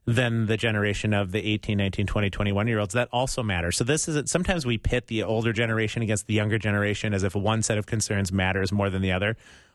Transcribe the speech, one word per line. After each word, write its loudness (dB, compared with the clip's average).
than 2
the 2
generation 0
of 0
the -2
eighteen, 0
nineteen, 0
twenty, 0
twenty-one 0
year 0
olds. -2
That 0
also -2
matters. 0
So 0
this 0
is, -2
sometimes 0
we 0
pit -2
the -2
older 0
generation 0
against -2
the 0
younger 2
generation 0
as 0
if -2
one 0
set 0
of -4
concerns -2
matters 0
more 2
than -2
the 2
other. 0